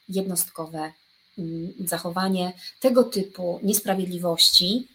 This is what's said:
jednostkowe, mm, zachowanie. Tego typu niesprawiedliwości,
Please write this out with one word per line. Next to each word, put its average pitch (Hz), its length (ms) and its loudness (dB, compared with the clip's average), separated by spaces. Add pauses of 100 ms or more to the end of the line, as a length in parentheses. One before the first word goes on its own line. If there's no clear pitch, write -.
jednostkowe, 165 840 -4 (460)
mm, 165 340 -6 (140)
zachowanie. 180 640 -2 (280)
Tego 254 240 6
typu 185 580 -4
niesprawiedliwości, 185 1300 2